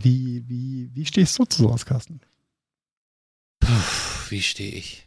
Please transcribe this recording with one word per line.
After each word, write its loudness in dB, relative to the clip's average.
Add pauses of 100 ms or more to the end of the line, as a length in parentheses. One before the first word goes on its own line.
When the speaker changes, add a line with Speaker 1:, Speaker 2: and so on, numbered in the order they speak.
Speaker 1:
wie, 2
wie, -8
wie -6
stehst 2
du 4
zu 2
sowas, 2
Carsten? -6 (1400)
Speaker 2:
Puh, 6 (580)
wie -4
stehe -4
ich? -14